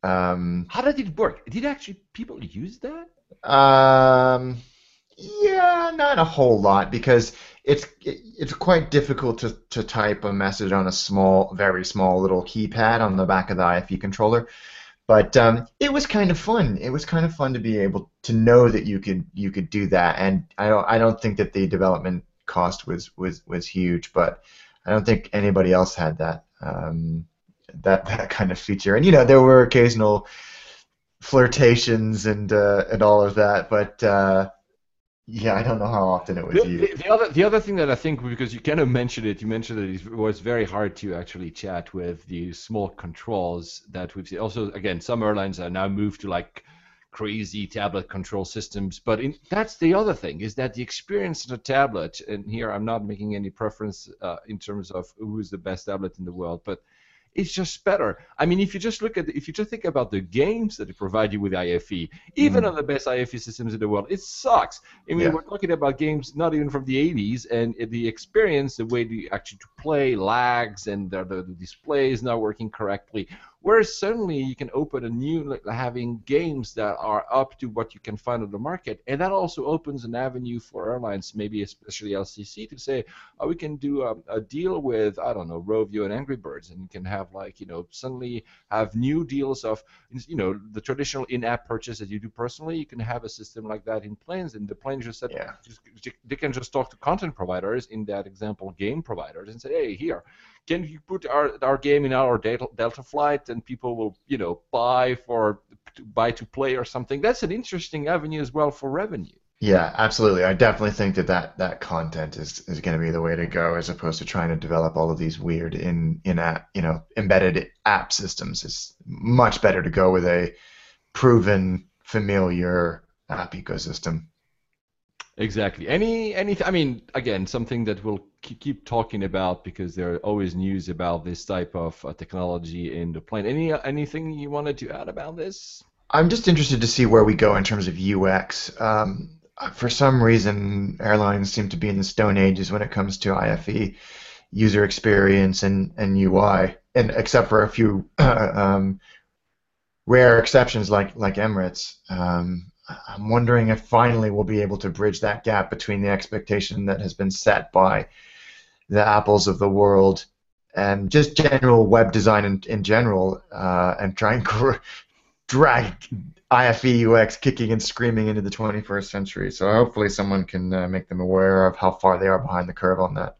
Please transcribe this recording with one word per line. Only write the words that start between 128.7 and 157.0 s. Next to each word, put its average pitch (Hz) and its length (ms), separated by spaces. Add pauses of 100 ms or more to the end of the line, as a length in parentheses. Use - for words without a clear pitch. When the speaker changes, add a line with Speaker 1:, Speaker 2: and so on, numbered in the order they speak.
Speaker 2:
talking 110 400
about 92 400
because 87 280
there 87 200
are 85 60
always 98 360
news 95 320
about 85 380
this 87 180
type 92 320
of, 82 300
uh, 73 80
technology 87 880
in 85 100
the 80 80
plane. 104 260
Any, 156 280
uh, 147 100
anything 147 480
you 143 180
wanted 147 280
to - 140
add - 180
about 160 260
this? - 480 (260)
Speaker 1:
I'm 160 200
just 226 180
interested 147 320
to 113 80
see 123 180
where 107 200
we 107 80
go 104 240
in 98 80
terms 101 240
of 85 100
U 95 300
X. - 500
Um, 107 500 (440)
for 123 160
some 131 340
reason, 101 800
airlines 101 500
seem 104 160
to 95 100
be 104 120
in 98 80
the 98 80
stone 101 320
ages 95 340
when 104 100
it 101 100
comes 98 260
to 98 160
I 104 160
F - 180
E 107 300 (540)
user 104 340
experience 98 800
and, 98 340
and 98 200
U 95 220
I, 98 380 (160)
and 117 180
except - 380
for 107 140
a 104 60
few, 104 440
<clears throat> - 60
um, 98 800 (1040)
rare 123 340
exceptions 113 500
like, 101 280
like 98 180
Emirates. 101 600 (140)
Um, 90 640 (360)
I'm 101 220
wondering 117 400
if 107 120
finally 113 480
we'll 104 140
be 104 180
able 98 160
to 95 140
bridge 104 300
that 104 220
gap 104 280
between 101 320
the 101 60
expectation 98 760
that 98 160